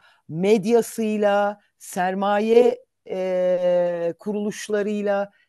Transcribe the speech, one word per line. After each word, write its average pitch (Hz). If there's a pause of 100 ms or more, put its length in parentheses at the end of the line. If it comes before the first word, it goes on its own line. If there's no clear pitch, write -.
(280)
medyasıyla, 208 (180)
sermaye, 208 (240)
e, 180
kuruluşlarıyla, 208 (180)